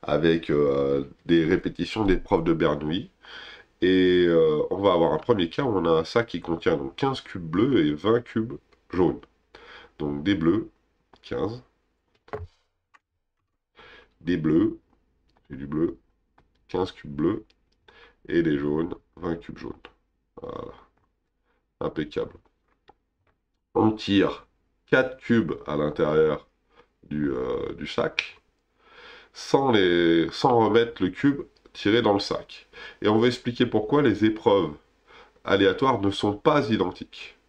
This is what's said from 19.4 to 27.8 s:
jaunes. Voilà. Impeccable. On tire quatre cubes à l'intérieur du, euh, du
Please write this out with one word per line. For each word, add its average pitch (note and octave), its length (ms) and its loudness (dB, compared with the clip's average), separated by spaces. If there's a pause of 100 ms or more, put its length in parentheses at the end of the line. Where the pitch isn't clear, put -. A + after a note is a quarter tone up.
jaunes. - 160 -14 (680)
Voilà. - 340 -14 (1080)
Impeccable. - 540 -6 (1400)
On G#2+ 160 4
tire - 560 0 (400)
quatre C3 300 0
cubes A2 360 0 (140)
à D2 80 -4
l'intérieur D2+ 720 0 (560)
du, D2 280 -4
euh, B1+ 420 -6
du - 120 -12